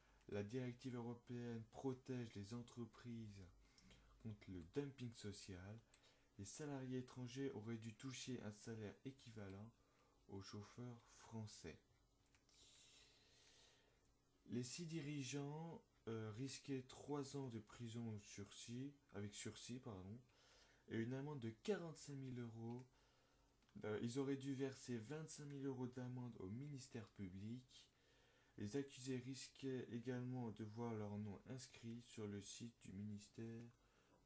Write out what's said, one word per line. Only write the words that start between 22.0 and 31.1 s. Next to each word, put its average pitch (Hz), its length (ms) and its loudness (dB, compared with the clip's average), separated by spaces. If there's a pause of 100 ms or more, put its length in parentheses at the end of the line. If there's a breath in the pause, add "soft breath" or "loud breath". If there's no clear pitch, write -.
mille 131 240 -2
euros. 117 480 -2 (960 loud breath)
Euh, 107 180 6
ils 120 160 4
auraient 139 180 6
dû 135 180 2
verser 127 440 2
vingt-cinq 147 480 -2
mille 139 200 0
euros 127 200 4
d'amende 123 520 0
au 92 100 2
ministère 127 600 -2
public. 101 760 -2 (720 loud breath)
Les 104 200 4
accusés 131 420 4
risquaient 131 760 0
également 123 580 4
de 107 140 -2
voir 113 300 2
leur 104 240 4